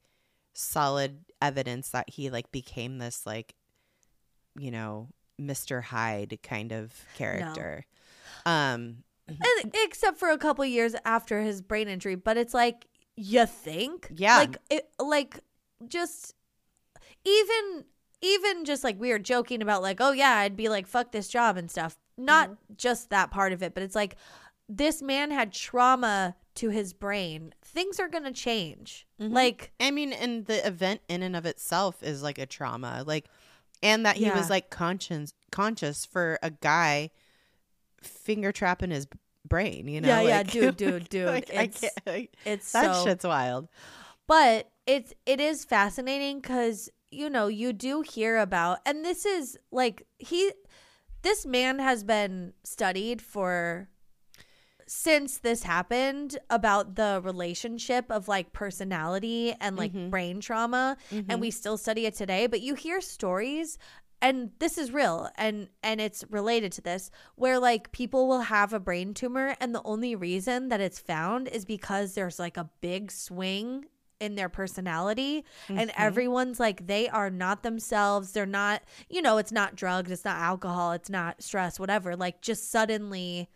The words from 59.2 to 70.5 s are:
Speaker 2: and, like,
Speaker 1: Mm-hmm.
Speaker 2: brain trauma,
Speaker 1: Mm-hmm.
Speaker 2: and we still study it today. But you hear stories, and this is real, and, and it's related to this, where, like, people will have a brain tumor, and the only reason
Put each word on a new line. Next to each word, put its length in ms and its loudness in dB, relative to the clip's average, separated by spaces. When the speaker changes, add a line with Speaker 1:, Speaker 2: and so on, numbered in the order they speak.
Speaker 2:
and, 160 -4
like, 160 -4
Speaker 1:
Mm-hmm. 180 -6
Speaker 2:
brain 300 -2
trauma, 560 0
Speaker 1:
Mm-hmm. 200 -4
Speaker 2:
and 100 0
we 100 -2
still 260 -4
study 300 -2
it 80 -2
today. 320 0
But 160 0
you 120 -4
hear 280 -4
stories, 760 -4
and 360 2
this 200 0
is 120 -4
real, 460 0
and, 320 -4
and 180 -2
it's 300 -6
related 420 0
to 80 -12
this, 300 -6
where, 220 2
like, 340 2
people 360 2
will 140 2
have 300 2
a 80 -2
brain 320 -4
tumor, 480 -2
and 140 -2
the 100 -4
only 320 -4
reason 540 -2